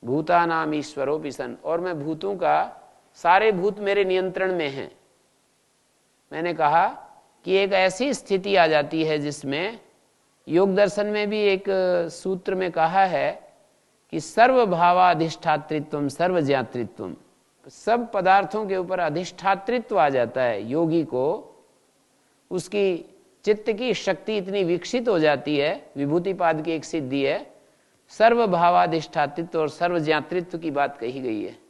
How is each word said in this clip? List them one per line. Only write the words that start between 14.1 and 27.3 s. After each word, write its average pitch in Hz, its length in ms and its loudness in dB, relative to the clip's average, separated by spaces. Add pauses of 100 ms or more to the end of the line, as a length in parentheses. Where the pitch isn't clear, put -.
कि 160 80 -4
सर्वभावाधिष्ठातृत्वम 165 1900 2
सर्वज्ञातृत्वम, 135 1040 -2 (540)
सब 233 440 -2
पदार्थों 196 540 2
के 190 100 -2
ऊपर 185 240 -4
अधिष्ठातृत्व 190 960 -2
आ 151 100 4
जाता 127 340 0
है 110 200 -2
योगी 160 420 0
को। 127 220 -2 (1200)
उसकी 190 540 -2 (400)
चित्त 214 280 0
की 220 220 -2
शक्ति 196 420 -4
इतनी 190 280 -2
विकसित 180 440 -2
हो 196 100 2
जाती 147 380 2
है, 147 400 -2
विभूतिपाद 165 680 0
की 165 80 -4
एक 160 120 -6
सिद्धि 139 400 -4
है, 165 360 -4 (480)